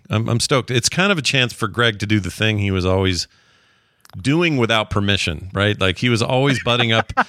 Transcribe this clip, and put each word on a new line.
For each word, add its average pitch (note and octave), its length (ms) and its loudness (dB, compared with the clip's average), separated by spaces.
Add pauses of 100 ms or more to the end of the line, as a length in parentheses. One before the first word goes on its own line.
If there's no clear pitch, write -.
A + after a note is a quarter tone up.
I'm, A2 220 -2
I'm A#2 100 0
stoked. C3 300 0
It's - 180 0
kind F#3+ 240 0
of F3+ 60 0
a C#3 40 -6
chance B2 300 0
for - 160 -4
Greg A2 300 0
to G#2 80 -6
do G#2+ 140 2
the F2 100 -6
thing G#2+ 280 0
he G2+ 120 0
was F#2 160 0
always F#2 400 0 (960)
doing D#3 360 2
without A2+ 340 0
permission, F#2+ 640 -2
right? G2+ 280 0
Like, F#2+ 180 0
he B2 100 -2
was A#2 140 0
always C3 400 0
butting A#2+ 300 0
up, A2+ 200 0 (160)